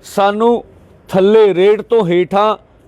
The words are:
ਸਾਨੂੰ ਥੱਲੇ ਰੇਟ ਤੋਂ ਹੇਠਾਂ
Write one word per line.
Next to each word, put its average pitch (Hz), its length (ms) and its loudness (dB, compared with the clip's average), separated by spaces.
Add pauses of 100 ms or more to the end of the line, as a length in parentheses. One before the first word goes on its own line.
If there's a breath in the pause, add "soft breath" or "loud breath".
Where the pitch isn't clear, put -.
ਸਾਨੂੰ 208 600 -2 (460)
ਥੱਲੇ 202 440 2
ਰੇਟ 202 280 0
ਤੋਂ 220 260 -2
ਹੇਠਾਂ 190 500 -2 (300)